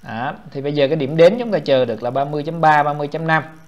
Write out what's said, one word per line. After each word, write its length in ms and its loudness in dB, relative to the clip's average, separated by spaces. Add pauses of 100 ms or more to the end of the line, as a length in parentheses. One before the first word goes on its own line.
Đó, 320 -8 (160)
thì 100 -10
bây 120 -4
giờ 160 2
cái 80 0
điểm 200 -4
đến 220 6
chúng 140 -4
ta 60 0
chờ 260 2
được 180 -6
là 80 -4
ba 140 -2
mươi 180 -6
chấm 180 -6
ba, 220 4
ba 100 0
mươi 160 -4
chấm 180 -6
năm. 160 2 (260)